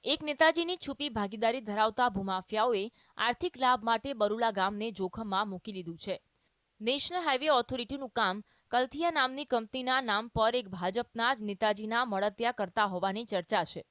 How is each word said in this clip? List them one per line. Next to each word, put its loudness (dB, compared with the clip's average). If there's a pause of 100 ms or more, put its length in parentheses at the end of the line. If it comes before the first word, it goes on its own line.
એક 0
નેતાજીની 2
છુપી -6
ભાગીદારી -2
ધરાવતા 0
ભૂમાફિયાઓએ 0 (360)
આર્થિક -2
લાભ 2
માટે 0
બરુલા 2
ગામને -2
જોખમમાં -4
મૂકી -8
દીધું -8
છે. -4 (640)
નેશનલ 0
હાઈવે 2
ઓથોરિટીનું 0
કામ 0 (280)
કલથિયા 0
નામની 0
કંપનીના 0
નામ 0
પર 2
એક 0
ભાજપના -2
જ -6
નેતાજીના 0
મળતિયા 0
કરતા 0
હોવાની -2
ચર્ચા 0
છે. -8